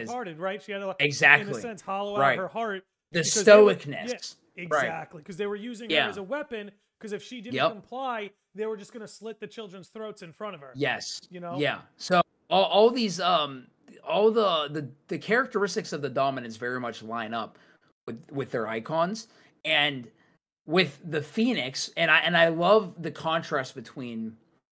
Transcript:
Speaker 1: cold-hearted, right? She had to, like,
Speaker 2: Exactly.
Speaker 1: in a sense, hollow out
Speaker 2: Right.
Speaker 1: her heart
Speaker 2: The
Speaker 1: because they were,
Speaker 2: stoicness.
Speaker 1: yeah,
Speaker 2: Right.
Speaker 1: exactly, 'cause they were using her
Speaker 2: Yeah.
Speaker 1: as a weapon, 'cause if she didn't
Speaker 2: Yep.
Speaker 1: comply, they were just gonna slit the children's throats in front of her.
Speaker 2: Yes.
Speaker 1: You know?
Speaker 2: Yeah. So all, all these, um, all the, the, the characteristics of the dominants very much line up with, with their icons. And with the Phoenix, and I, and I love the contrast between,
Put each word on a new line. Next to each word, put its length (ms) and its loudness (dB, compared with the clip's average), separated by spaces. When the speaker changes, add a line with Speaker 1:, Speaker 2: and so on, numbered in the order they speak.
Speaker 1:
cold-hearted, 300 -10
right? 220 -6
She 120 -12
had 60 -8
to, 80 -8
like, 120 -8
Speaker 2:
Exactly. 540 6
Speaker 1:
in 40 -4
a 40 -6
sense, 200 -10
hollow 340 -4
out 40 0
Speaker 2:
Right. 180 4
Speaker 1:
her 120 -6
heart 340 -6
Speaker 2:
The 100 0
Speaker 1:
because 240 0
they 160 12
were, 120 10
Speaker 2:
stoicness. 600 -8
Speaker 1:
yeah, 140 -12
Speaker 2:
Right. 140 2
Speaker 1:
exactly, 400 -8
'cause 140 -14
they 100 -4
were 80 -4
using 340 -12
her 60 0
Speaker 2:
Yeah. 140 2
Speaker 1:
as 80 -10
a 60 -10
weapon, 460 -8
'cause 140 -10
if 100 -10
she 160 -16
didn't 160 -12
Speaker 2:
Yep. 160 2
Speaker 1:
comply, 580 -8
they 100 -6
were 120 -6
just 140 -18
gonna 160 -14
slit 320 -16
the 80 -12
children's 400 -16
throats 340 -14
in 120 -18
front 200 -12
of 80 -16
her. 140 -18
Speaker 2:
Yes. 460 -4
Speaker 1:
You 80 -16
know? 180 -8
Speaker 2:
Yeah. 240 -2
So 260 2
all, 160 4
all 260 6
these, 300 -2
um, 460 0
all 260 4
the, 380 2
the, 200 -6
the 100 -4
characteristics 760 -2
of 100 -6
the 60 -4
dominants 480 -2
very 220 -4
much 220 -8
line 320 -6
up 240 -6
with, 260 -10
with 200 -6
their 160 -2
icons. 600 -2
And 460 0
with 320 2
the 140 -4
Phoenix, 760 -2
and 140 2
I, 80 8
and 180 2
I 120 8
love 520 4
the 80 -6
contrast 640 -4
between, 640 -10